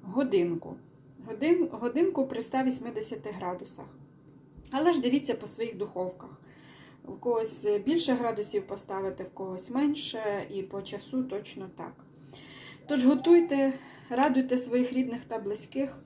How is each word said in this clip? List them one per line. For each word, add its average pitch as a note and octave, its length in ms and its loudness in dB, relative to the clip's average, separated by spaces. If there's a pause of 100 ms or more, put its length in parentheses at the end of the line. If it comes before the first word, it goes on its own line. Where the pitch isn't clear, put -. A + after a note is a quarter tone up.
годинку. F#3+ 720 0 (500)
Годин-, D#4 440 2
годинку C4 560 2
при A#3+ 140 -6
ста C4 220 -2
вісьмидесяти A#3+ 680 -4
градусах. F3+ 560 -8 (840)
Але D#4 220 4
ж D4 80 4
дивіться B3 340 2
по - 120 -8
своїх A3+ 300 -6
духовках. F3+ 540 -6 (760)
В - 160 -14
когось A3+ 460 0 (180)
більше D4+ 280 2
градусів G#3+ 540 -2
поставити, F#3+ 580 -6
в - 100 -14
когось F#3 360 -10
менше, A#3 800 0
і G3 120 -4
по G3 200 -8
часу B3+ 400 -4
точно - 540 -8
так. - 160 -12 (920)
Тож C4+ 200 2
готуйте, C#4+ 680 8 (380)
радуйте B3+ 480 4
своїх B3 340 2
рідних B3+ 320 0
та A3+ 140 -6
близьких. G#3+ 680 -4